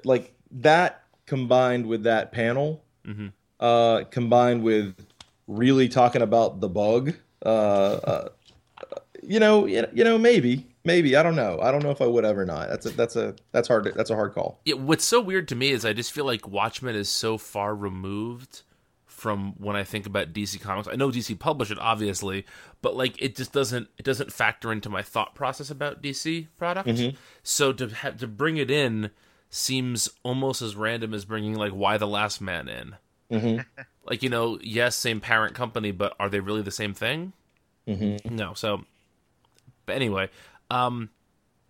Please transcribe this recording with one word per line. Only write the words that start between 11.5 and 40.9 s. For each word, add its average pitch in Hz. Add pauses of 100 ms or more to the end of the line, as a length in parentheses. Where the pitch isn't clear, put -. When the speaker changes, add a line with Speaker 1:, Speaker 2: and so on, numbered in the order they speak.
Speaker 1:
I 117
don't 143
know 143
if 139
I 131
would 120
have 104
or 95
not. 78
That's -
a, 117
that's 117
a, 107 (180)
that's -
hard 110
to, 101
that's -
a 110
hard 104
call. -
Speaker 2:
Yeah, 143
what's 139
so 233
weird 190
to 127
me 135
is 117
I 110
just 113
feel 147
like 120
Watchmen 110
is 104
so 110
far 104
removed 101 (420)
from 101
when 101
I 98
think 101
about 95
D 104
C 95
Comics. 101
I -
know 135
D 120
C 110
published 120
it, 104
obviously, 101 (340)
but, 120
like, 127
it 127
just -
doesn't, 120 (100)
it -
doesn't 131
factor 113
into 110
my 101
thought -
process 131
about 143
D 139
C 160
product. 175
Speaker 1:
Mm-hmm. 120 (240)
Speaker 2:
So 135
to 120
ha-, 110
to 113
bring 135
it 135
in 113 (400)
seems 127 (160)
almost 131
as 110
random 110
as 101
bringing, 107
like, 104
Y 98
the 104
Last 104
Man 87
in. 62 (340)
Speaker 1:
Mm-hmm. 113
Speaker 2:
<laughs> - (220)
Like, -
you 131
know, 117
yes, 117
same 113
parent 110
company, 113
but 95
are 101
they 101
really 104
the 98
same 104
thing? 156 (560)
Speaker 1:
Mm-hmm. 104
Speaker 2:
No. 101
So, 101 (1000)
but 95
anyway, 101 (420)
um, 120 (600)